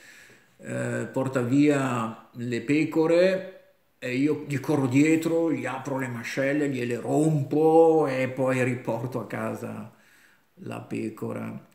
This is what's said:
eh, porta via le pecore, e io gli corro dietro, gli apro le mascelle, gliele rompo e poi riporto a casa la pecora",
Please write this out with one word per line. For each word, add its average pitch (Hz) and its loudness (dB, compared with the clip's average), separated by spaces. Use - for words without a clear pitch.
eh, 120 -6
porta 131 -2
via 131 0
le 120 -6
pecore, 160 2
e 127 -6
io 147 0
gli 139 -2
corro 139 0
dietro, 160 4
gli 123 -4
apro 131 -6
le 131 -4
mascelle, 139 -2
gliele 120 -2
rompo 156 4
e 131 -2
poi 131 0
riporto 123 -4
a 104 -10
casa 110 -8
la 117 -10
pecora", 113 -8